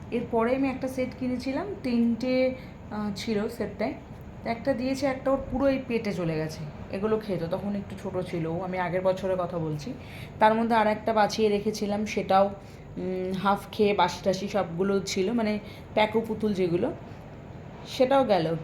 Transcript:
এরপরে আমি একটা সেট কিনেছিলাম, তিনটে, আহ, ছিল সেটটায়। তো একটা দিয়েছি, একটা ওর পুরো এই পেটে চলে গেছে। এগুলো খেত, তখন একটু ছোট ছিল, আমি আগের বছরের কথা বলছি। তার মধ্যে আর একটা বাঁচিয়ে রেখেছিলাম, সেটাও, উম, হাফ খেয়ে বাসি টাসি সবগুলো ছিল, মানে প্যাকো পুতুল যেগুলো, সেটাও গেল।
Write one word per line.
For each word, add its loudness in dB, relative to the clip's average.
এরপরে 2
আমি 2
একটা -4
সেট -2
কিনেছিলাম, -2
তিনটে, 2
আহ, -4
ছিল -2
সেটটায়। -4
তো -4
একটা 0
দিয়েছি, 0
একটা 0
ওর 2
পুরো 2
এই 4
পেটে 0
চলে 0
গেছে। -4
এগুলো 0
খেত, -2
তখন -2
একটু -6
ছোট -4
ছিল, -2
আমি -4
আগের 0
বছরের 2
কথা -2
বলছি। -4
তার 8
মধ্যে 4
আর 6
একটা 2
বাঁচিয়ে 4
রেখেছিলাম, 0
সেটাও, 4
উম, -2
হাফ 4
খেয়ে 4
বাসি 4
টাসি 0
সবগুলো 0
ছিল, 0
মানে 2
প্যাকো 4
পুতুল 0
যেগুলো, 2
সেটাও 4
গেল। 4